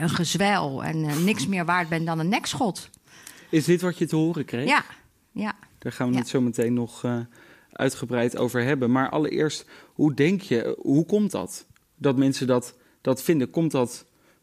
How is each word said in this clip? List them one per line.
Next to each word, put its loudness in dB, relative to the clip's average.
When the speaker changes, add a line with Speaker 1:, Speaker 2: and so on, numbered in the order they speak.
Speaker 1:
een 0
gezwel 0
en, -2
eh, -2
niks 0
meer 0
waard 0
ben -2
dan -2
een 0
nekschot. -2
Speaker 2:
Is 2
dit 4
wat -2
je 0
te -2
horen 0
kreeg? -4
Speaker 1:
Ja, 2
ja. -6
Speaker 2:
Daar -8
gaan -4
we 0
Speaker 1:
Ja. 0
Speaker 2:
het -4
zo 0
meteen 0
nog, -4
eh, -2
uitgebreid -2
over 0
hebben. 0
Maar 2
allereerst, -2
hoe 2
denk 2
je, -2
hoe 2
komt 2
dat? -8
Dat 2
mensen 2
dat, 2
dat 0
vinden, 2
komt 0
dat -2